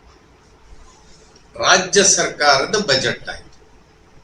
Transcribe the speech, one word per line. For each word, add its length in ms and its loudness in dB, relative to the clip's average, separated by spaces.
ರಾಜ್ಯ 400 2
ಸರ್ಕಾರದ 840 0
ಬಜೆಟ್ 420 -2
ಆಯ್ತು. 320 -18